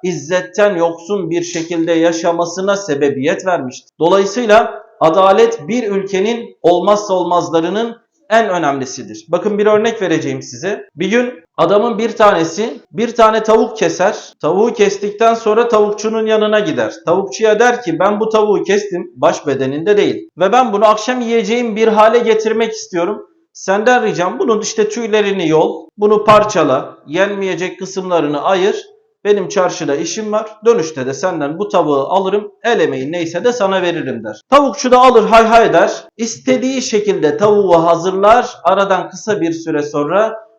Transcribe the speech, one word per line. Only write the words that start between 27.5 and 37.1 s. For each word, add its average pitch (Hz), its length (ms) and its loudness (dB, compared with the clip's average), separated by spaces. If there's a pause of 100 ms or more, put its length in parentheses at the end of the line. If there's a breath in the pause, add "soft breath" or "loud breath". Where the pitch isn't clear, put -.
kısımlarını 170 640 -4
ayır. 185 440 0 (380)
Benim 202 240 0
çarşıda 170 460 -2
işim 208 380 -6
var. 214 140 -4 (200)
Dönüşte 170 400 0
de 135 80 -4
senden 160 440 -4
bu 202 100 -4
tavuğu 151 320 0
alırım. 196 520 -2 (120)
El 220 160 0
emeği 135 320 -2
neyse 175 320 -6
de 240 80 2
sana 190 300 0
veririm." 135 420 -4
der. 107 160 -12 (100)
Tavukçu 254 400 0
da 247 80 6
alır 233 300 6
hay 226 160 6
hay 220 280 4
der. 180 180 4 (260)
İstediği 254 680 -2
şekilde 196 540 0